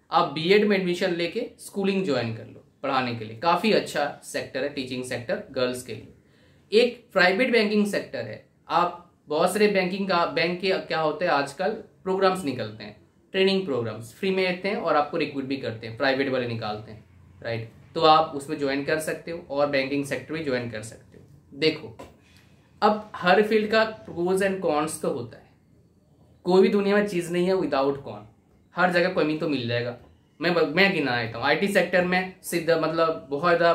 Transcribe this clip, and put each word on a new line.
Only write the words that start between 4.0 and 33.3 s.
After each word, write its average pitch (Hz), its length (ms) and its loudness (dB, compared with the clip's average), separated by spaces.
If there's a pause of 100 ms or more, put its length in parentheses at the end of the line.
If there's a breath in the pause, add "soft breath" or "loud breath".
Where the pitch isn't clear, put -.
sector 127 400 -6
है 143 60 -2
टीचिंग 127 360 -8
sector 127 460 -6
girls 127 320 -2
के 110 100 -12
लिए। - 880 -4
एक 240 220 0 (100)
private 196 380 4
banking 208 360 4
sector 135 380 -6
है, 107 180 -14 (260)
आप - 340 0 (240)
बहुत 165 260 0
सारे 208 160 4
banking 185 400 -2
का, 170 180 2
bank 165 340 -2
के 190 100 0
क्या - 280 -4
होते 156 260 -2
हैं 170 60 2
आजकल 147 400 -2 (320)
programs 190 420 0
निकलते 110 380 -6
हैं, 104 120 -16 (380)
Training 190 320 2
programs 117 500 -4
free 190 160 -2
में 185 140 0
देते 180 240 -4
हैं 214 80 -2
और 156 180 0
आपको 147 220 0
recruit 139 280 -4
भी 135 120 -4
करते 113 300 -8
हैं, 113 100 -14
private 135 320 2
वाले 123 180 -2
निकालते 110 440 -8
हैं, 110 120 -20 (380)
right। 117 300 -8 (240)
तो 165 80 -4
आप 156 320 6
उसमें 147 240 -8
ज्वाइन 139 260 -2
कर 156 140 0
सकते 160 320 -8
हो 170 200 -10
और 143 180 2
banking 139 360 0
sector 139 280 -6
भी 160 100 -6
ज्वाइन 123 280 -2
कर 110 120 -10
सकते - 340 -20
हो। - 60 -20 (360)
देखो 143 380 0 (840 soft breath)
अब 208 340 2
हर 185 280 4
field 214 280 0
का 220 100 4 (240)
pros 175 360 0
and 190 200 0
cons 156 400 -2
तो 135 80 -4
होता 120 280 -8
है, - 120 -20 (960)
कोई 185 160 8
भी 220 80 8
दुनिया 202 260 2
में 208 120 2
चीज़ 170 260 -4
नहीं 180 140 2
है 190 60 4
without 139 460 0
con, 104 200 -14 (560)
हर 180 160 2
जगह 175 220 2
कमी 156 240 0
तो 165 120 -2
मिल 120 180 -2
जाएगा। 120 280 -4 (440)
मैं 170 140 0
ब-, 156 220 2
मैं 190 180 4
गिना 127 280 0
देता 113 160 -6
हूँ, 120 100 -4
आईटी 165 220 2
sector 180 360 2
में 185 280 -2 (100)
सीधा 165 340 0
मतलब 160 520 0
बहुत 170 280 2